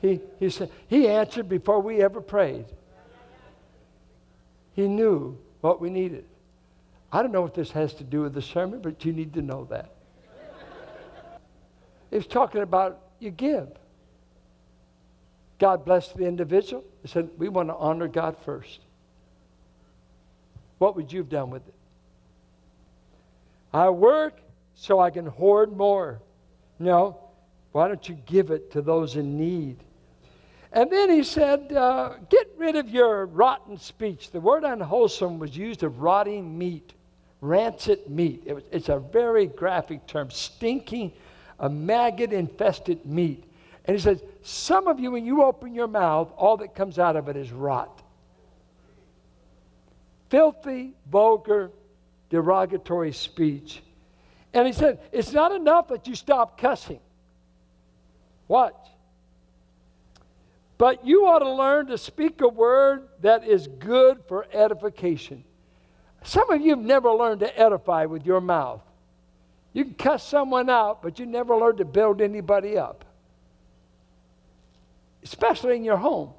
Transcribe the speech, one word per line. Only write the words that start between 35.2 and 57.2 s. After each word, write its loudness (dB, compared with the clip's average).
was -10
used -8
of -6
rotting 0
meat, -8
rancid -2
meat. -2
It -8
was, -16
it's -6
a 0
very 0
graphic -6
term, -8
stinking, -8
a -4
maggot-infested -2
meat. -4
And 0
he -4
says, 2
"Some -2
of 0
you, -6
when -6
you 2
open 0
your -4
mouth, 0
all 4
that -14
comes -6
out 2
of -6
it -8
is -10
rot." -6
Filthy, 0
vulgar, 2
derogatory -2
speech. -6
And 4
he -2
said, 2
"It's -4
not 2
enough 2
that -8
you -10
stop 0
cussing." -4